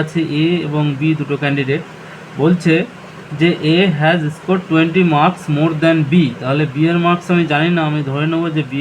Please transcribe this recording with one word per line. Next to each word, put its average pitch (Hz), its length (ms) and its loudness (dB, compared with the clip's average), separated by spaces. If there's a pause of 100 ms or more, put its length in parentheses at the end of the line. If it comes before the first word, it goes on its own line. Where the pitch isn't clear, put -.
আছে, 156 180 -4 (240)
এ - 20 2 (220)
এবং 151 160 0 (160)
বি 156 100 0 (120)
দুটো 143 200 -4
ক্যান্ডিডেট। 139 400 -2 (600)
বলছে 170 320 4 (680)
যে 165 100 4 (260)
A - 20 4 (220)
has 165 200 2 (180)
scored 185 320 -2
twenty 165 340 2 (120)
marks 170 280 2 (140)
more 160 160 2 (100)
than 165 140 4 (140)
B, - 20 4 (260)
তাহলে 139 240 -2 (100)
বি 151 180 0
এর 170 140 2
মার্কস 175 280 0
আমি 170 100 4 (100)
জানি 156 240 2
না, 165 120 0
আমি 151 200 0
ধরে 143 220 -2
নেবো 165 160 -2 (100)
যে 151 140 0
বি 139 100 -4